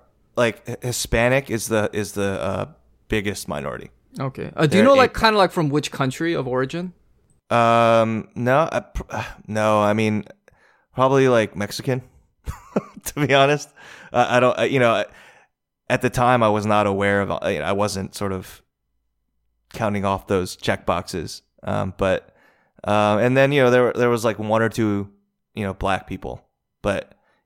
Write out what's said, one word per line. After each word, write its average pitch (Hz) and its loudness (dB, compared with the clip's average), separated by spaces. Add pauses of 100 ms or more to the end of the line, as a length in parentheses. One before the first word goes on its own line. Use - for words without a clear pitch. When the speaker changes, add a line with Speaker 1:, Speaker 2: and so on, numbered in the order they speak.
(360)
Speaker 1:
like, 120 0
H-, 117 -8
Hispanic 123 0
is 113 -4
the, 110 0
is 104 -6
the, 98 -4
uh, 95 -4 (420)
biggest 101 -4
minority. 71 -8 (280)
Speaker 2:
Okay. 131 -8
Uh, 160 0
do 151 2
you 202 6
Speaker 1:
They're - 6
Speaker 2:
know, 277 6
Speaker 1:
a- 262 6
Speaker 2:
like, - -4
kinda, 220 2
like, 180 4
from 156 -2
which 143 -2
country 160 -4
of 139 -4
origin? 135 -4 (560)
Speaker 1:
Um, 113 4
no, 127 2
I - -4
pr-, - -10 (120)
<sighs> - -20
no, 107 2
I 104 2
mean, 107 0 (720)
probably, 131 4
like, 113 2
Mexican, 123 -6 (520)
<laughs> - -10
to 147 -4
be 131 0
honest. 139 2 (420)
Uh, 120 2
I 123 2
don't, 123 2
uh, 104 -2
you 131 0
know, 113 2 (840)
at 123 0
the 123 0
time 123 2
I 110 4
was 104 0
not 104 2
aware 101 0
of, 98 -4
uh, 87 -4
I 87 -2
wasn't 98 -4
sort 98 -6
of - -12 (1120)
counting 104 -4
off 98 -4
those 92 -2
checkboxes. - -6 (220)
Um, 98 -4
but, - -2 (480)
um, 104 2
and 123 2
then, 135 4
you 143 4
know, 123 4
there, 123 4
there 123 2
was, 117 0
like, 107 -2
one 107 0
or 113 2
two, 104 -2 (460)
you 107 -6
know, 95 -4
black 95 -4
people, - -12 (340)
but 98 -4 (320)